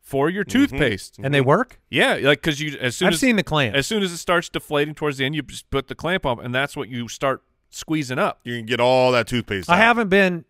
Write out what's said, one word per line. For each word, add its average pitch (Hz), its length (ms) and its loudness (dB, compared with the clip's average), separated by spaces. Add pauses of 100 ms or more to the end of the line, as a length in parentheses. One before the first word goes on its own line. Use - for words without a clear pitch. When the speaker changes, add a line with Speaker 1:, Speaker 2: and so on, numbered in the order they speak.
Speaker 1:
for 139 300 -2
your 190 140 -4
Speaker 2:
Mm-hmm. 214 140 -2
Speaker 1:
toothpaste. 135 640 -2
Speaker 3:
And 135 120 -2
they 139 60 4
Speaker 2:
Mm-hmm. 127 80 2
Speaker 3:
work? 190 320 2 (100)
Speaker 1:
Yeah, 208 320 2
like, 143 200 2
'cause 147 180 -4
you, 151 200 -8
as 123 160 -4
soon 180 120 2
Speaker 3:
I've - 60 2
Speaker 1:
as - 60 -2
Speaker 3:
seen 254 160 2
the 185 60 0
clamp. 143 320 0
Speaker 1:
as - 120 2
soon 220 160 0
as 180 100 -4
it 170 60 -12
starts 175 300 0
deflating 151 460 -4
towards 147 240 -6
the 135 60 -2
end, 139 100 -2
you 147 80 -4
just - 280 -16
put 135 180 -4
the 131 60 -10
clamp 175 300 -4
on, 123 160 -2
and 123 140 -8
that's 135 220 -2
what 127 120 -8
you 120 200 -8
start 135 340 -4 (280)
squeezing 143 480 -6
up. 190 260 -2
Speaker 2:
You 120 120 -8
can 113 100 -8
get 117 140 0
all 127 320 6
that 117 140 2
toothpaste 107 420 -4
Speaker 3:
I 170 60 6
Speaker 2:
out. 180 40 2
Speaker 3:
haven't 226 300 4
been 180 420 2